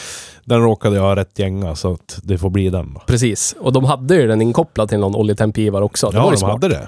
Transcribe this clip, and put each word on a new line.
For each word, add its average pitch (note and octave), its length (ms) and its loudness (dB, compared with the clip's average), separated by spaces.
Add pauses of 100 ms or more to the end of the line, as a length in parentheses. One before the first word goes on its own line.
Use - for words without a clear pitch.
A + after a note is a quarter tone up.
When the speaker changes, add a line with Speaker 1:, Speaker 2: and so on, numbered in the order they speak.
(460)
Speaker 1:
Den A#2 160 2
råkade A2 340 2
jag G2 80 2
ha G2 120 4
rätt G2 240 -4
gänga, F#2+ 360 -4
så F2+ 180 -4
att - 300 -14
det F#2 140 -2
får F#2 120 -2
bli F#2+ 200 0
den E2 240 -4
då. C2+ 140 -16
Speaker 2:
Precis. A#2 520 0
Och C3+ 140 -2
de C3 100 2
hade C3+ 320 2
ju C#3 120 4
den A2 140 2
inkopplad A2+ 480 0
till G#2 100 0
någon G2 160 0
oljetempgivare G#2 680 0
också. G#2 260 -2
Det F#2+ 80 0
Speaker 1:
Ja, A#2+ 60 4
Speaker 2:
var C#3+ 80 4
ju B2+ 40 2
Speaker 1:
de G#2 40 2
Speaker 2:
smart. G2 120 0
Speaker 1:
hade B2+ 180 0
det. D#2+ 180 -4